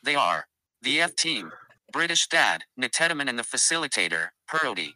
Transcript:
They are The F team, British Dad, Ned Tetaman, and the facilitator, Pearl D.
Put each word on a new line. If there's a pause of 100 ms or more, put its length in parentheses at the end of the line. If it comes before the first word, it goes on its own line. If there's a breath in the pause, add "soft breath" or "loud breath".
They
are (340)
The
F
team, (400)
British
Dad, (140)
Ned
Tetaman,
and
the
facilitator, (180)
Pearl
D.